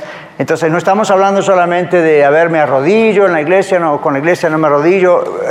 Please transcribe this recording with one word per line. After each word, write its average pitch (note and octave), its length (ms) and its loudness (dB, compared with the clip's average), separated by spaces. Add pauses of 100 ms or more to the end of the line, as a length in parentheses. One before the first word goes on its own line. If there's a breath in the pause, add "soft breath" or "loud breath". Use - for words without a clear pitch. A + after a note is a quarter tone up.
(400 loud breath)
Entonces, D#3 320 -2
no F3 80 0
estamos G3 320 0
hablando G3 320 2
solamente F3 580 0
de, D3+ 240 2
a C#3+ 60 2
ver, E3 180 2
me D#3+ 100 -2
arrodillo F#3+ 680 2
en F3+ 60 -2
la D#3 80 -2
iglesia, F#3 360 0
no, D3+ 240 -2
con D3+ 120 -2
la C#3 60 -4
iglesia E3+ 300 -2
no D#3 80 -2
me D#3 80 0
arrodillo. E3+ 840 0